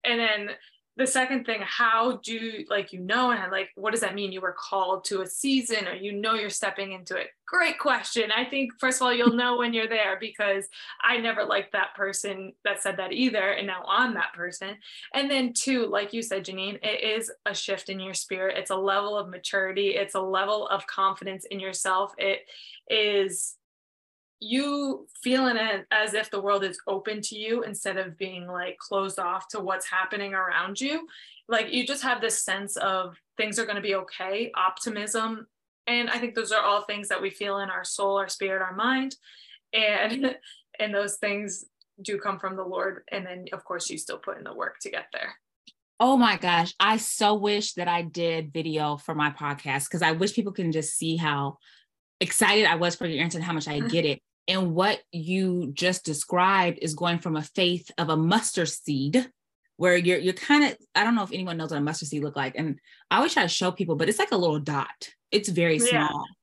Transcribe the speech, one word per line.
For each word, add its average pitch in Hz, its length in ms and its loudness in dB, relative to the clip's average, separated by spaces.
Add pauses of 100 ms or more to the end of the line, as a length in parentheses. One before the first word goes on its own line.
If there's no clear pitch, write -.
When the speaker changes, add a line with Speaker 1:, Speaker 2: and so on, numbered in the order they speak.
Speaker 1:
And 233 160 0
then 214 300 0 (460)
the 254 100 2
second 262 400 0
thing, 220 180 -4
how 233 540 2
do, 220 520 -8
like, 202 220 -2
you 185 80 -12
know, 233 320 2
and, 190 200 -4
like, 190 240 -4
what 208 160 -2
does 226 100 0
that 190 120 -2
mean? 202 180 -4
You 185 100 -8
were 180 160 -4
called 190 480 -2
to 190 160 -2
a 185 40 -6
season, 233 640 0
or, - 60 -6
you 202 180 -8
know, 220 220 0
you're 208 160 -2
stepping 196 420 -4
into 185 240 -8
it. - 120 -4 (200)
Great 339 300 2
question. 233 540 2
I 240 120 2
think, 269 360 -2
first 262 200 2
of 247 60 4
all, 247 80 4
you'll 240 220 6
know 247 220 2
when 233 160 0
you're 226 140 0
there, 208 320 0
because 202 480 -2 (340)
I 233 160 4
never 226 260 0
liked - 280 0
that 202 240 0
person 196 580 -4 (100)
that 196 180 0
said 190 160 -2
that 185 140 -4
either. 214 400 2
And 196 140 -2
now 185 220 -6
I'm 226 260 4
that 175 200 -4
person. 180 420 -8 (380)
And 277 160 0
then 254 240 0
two, 247 320 0
like 202 260 -2
you 226 100 -4
said, 196 220 -4
Janine, 190 380 -6
it 214 200 -2
is 220 300 -2 (140)
a 202 80 -2
shift - 360 -4
in 190 100 -6
your 185 140 -8
spirit. 185 440 -2
It's 190 120 -6
a 190 60 0
level 202 420 0
of 185 120 -6
maturity. 190 680 0
It's 196 200 -2
a 190 60 0
level 196 460 0
of 196 180 -2
confidence 190 600 -2
in 196 140 -8
yourself. 190 580 0
It 196 240 0 (480)
is 202 680 0 (840)
you 277 640 0 (160)
feeling 254 340 4
it 214 360 0
as 214 220 2
if 214 160 -2
the 202 100 -2
world 196 240 2
is 180 240 -4
open 208 340 -2
to 214 160 -8
you 226 240 -2
instead 196 360 -4
of 180 200 -6
being, 185 300 -8
like, 180 300 -6
closed 196 400 -2
off 185 300 -2
to 214 120 -6
what's 185 280 -2
happening 190 460 -2
around 185 460 0
you. 311 280 -2 (400)
Like, 226 240 0
you 247 140 0
just 269 180 -4
have 240 160 0
this 226 240 0
sense 196 340 -4
of 185 380 0 (220)
things 214 200 0
are 233 80 0
gonna 208 160 -2
be 196 140 0
okay, 190 600 -4
optimism. 220 920 -2 (380)
And 240 240 0
I 240 80 0
think 233 160 -4
those 226 180 -2
are 214 100 4
all 208 200 2
things 208 260 -6
that 190 140 0
we 196 80 -2
feel 202 300 -4
in 196 100 -6
our 180 140 -6
soul, 196 340 0
our 190 100 -2
spirit, 190 340 -2
our 185 140 -4
mind. 262 400 0 (560)
And, 220 640 2 (220)
<laughs> - 220 -18
and 208 140 -2
those 202 240 0
things 202 460 -4 (380)
do 196 160 -4
come 196 220 -4
from 190 160 -6
the 190 80 -6
Lord. 185 480 -4
And 196 140 -6
then, 180 260 -12
of 185 120 -12
course, 170 260 -6
you 160 80 -8
still - 200 -8
put - 200 -8
in - 60 -16
the 107 100 -12
work - 280 -6
to - 80 -10
get - 220 -6
there. - 240 -8 (680)
Speaker 2:
Oh 262 140 8
my 220 220 6
gosh. 175 420 2
I 220 160 6
so 214 380 4
wish 208 400 2
that 175 120 -2
I 175 160 2
did 165 520 -2
video 151 420 0
for 156 180 -6
my 151 160 2
podcast, 143 600 -4
'cause 170 100 -2
I 160 120 4
wish 190 200 0
people 196 200 -2
can 170 200 -2
just 156 240 -2
see 160 200 0
how 143 420 0 (600)
excited 202 460 6
I 165 100 6
was 170 200 2
for 185 100 -4
your 156 160 0
answer 170 160 -2
and 165 60 -4
how 175 100 -2
much 147 140 -2
I 147 120 -2
Speaker 1:
<laughs> - 0 -
Speaker 2:
get 160 260 2
it. 139 160 0 (260)
And 185 260 2
what 185 280 2 (100)
you 175 600 0
just 180 300 2
described 180 800 2
is 156 120 -2
going 170 260 2
from 160 160 -2
a 156 60 -2
faith 180 560 0
of 160 120 0
a 156 60 4
mustard 170 540 4
seed, 147 600 2 (480)
where 180 180 6
you're, 180 220 4
you're 180 160 2
kinda, 294 420 4 (180)
I 196 100 6
don't 233 120 4
know 202 80 2
if 190 80 -6
anyone 175 260 -4
knows 160 120 -4
what 151 80 -2
a 143 40 0
mustard 151 260 -2
seed 147 160 -2
look 143 120 -6
like. 131 200 -2
And 151 240 -2 (300)
I 180 80 6
always 302 160 4
try 262 100 6
to 170 40 0
show 180 240 0
people, 165 240 0
but 156 120 4
it's - 120 2
like 403 120 2
a 220 60 4
little 156 220 2
dot. 143 500 -4 (220)
It's 208 180 2
very 165 280 4
Speaker 1:
Yeah. 160 300 4
Speaker 2:
small. - 180 -4 (160)